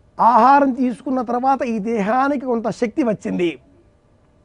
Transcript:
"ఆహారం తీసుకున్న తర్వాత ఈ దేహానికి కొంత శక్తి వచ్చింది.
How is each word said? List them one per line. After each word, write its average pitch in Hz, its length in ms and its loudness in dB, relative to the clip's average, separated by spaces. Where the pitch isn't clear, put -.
"ఆహారం 254 500 4
తీసుకున్న 254 520 -4
తర్వాత 247 400 -2
ఈ 233 160 -4
దేహానికి 226 680 -2
కొంత 233 240 -4
శక్తి 247 320 -4
వచ్చింది. 185 560 -2